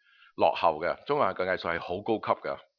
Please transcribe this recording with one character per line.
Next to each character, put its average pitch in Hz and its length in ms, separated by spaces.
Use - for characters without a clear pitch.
落 90 180
後 80 260
嘅， 78 260
中 147 120
國 120 100
人 92 80
嘅 92 100
藝 92 120
術 85 180
係 82 40
好 92 220
高 113 160
級 104 240
嘅， 69 160